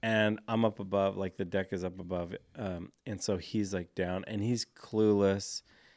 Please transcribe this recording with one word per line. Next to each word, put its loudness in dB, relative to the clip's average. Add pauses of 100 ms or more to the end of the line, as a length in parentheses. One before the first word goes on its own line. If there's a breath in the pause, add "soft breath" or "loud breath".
And 4
I'm 2
up 0
above, 0
like, -4
the -2
deck -2
is -4
up -6
above. -6 (200)
Um, -8 (120)
and -8
so -2
he's, -4
like, -6
down -2
and -4
he's 0
clueless. 2 (340 soft breath)